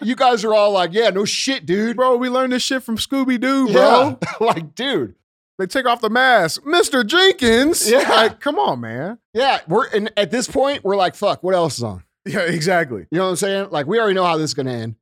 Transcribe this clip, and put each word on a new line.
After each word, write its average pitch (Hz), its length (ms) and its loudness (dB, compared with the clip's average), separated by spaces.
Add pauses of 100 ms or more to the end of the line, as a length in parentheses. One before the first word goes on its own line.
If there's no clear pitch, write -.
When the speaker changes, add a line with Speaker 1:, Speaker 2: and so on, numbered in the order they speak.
Speaker 1:
you 262 120 -2
guys 247 280 2
are 220 100 0
all 208 180 4
like, 180 200 0
"Yeah, 220 180 2
no 190 140 -2
shit, 262 420 -4
dude." 214 300 -2
Speaker 2:
Bro, 254 200 2
we 254 120 -2
learned 254 240 -2
this 247 120 -2
shit 262 180 -4
from 226 160 -6
Scooby-Doo, 262 760 0
bro. 254 480 4
Speaker 1:
Yeah. - 200 -8
<laughs> - 60 -
Like, 165 280 -4
dude. 180 400 -4 (440)
Speaker 2:
They 190 80 -4
take 247 200 -4
off 240 140 0
the 214 100 -2
mask. 233 540 2
Mister 285 380 2
Jenkins? 285 880 2
Speaker 1:
Yeah. 247 180 4
Speaker 2:
Like, 220 320 2
come 294 200 -4
on, 156 200 -2
man. 127 380 -8 (140)
Speaker 1:
Yeah, 233 340 0
we're, 214 220 0
and 214 280 -2
at 202 140 0
this 233 180 -2
point, 277 360 -2
we're 190 120 0
like, 185 200 0
"Fuck, 180 280 -2
what 185 100 0
else 165 240 0
is 117 60 -6
on?" 95 180 -8 (220)
Speaker 2:
Yeah, 190 160 -4
exactly. 165 680 -2
Speaker 1:
You 156 80 -2
know 185 60 0
what 185 60 -2
I'm 175 60 -2
saying? 196 340 -4
Like, 147 160 -4
we 208 140 0
already 208 140 0
know 185 100 0
how 170 120 0
this 156 140 -4
is - 40 -8
gonna 131 180 -4
end. 113 300 -8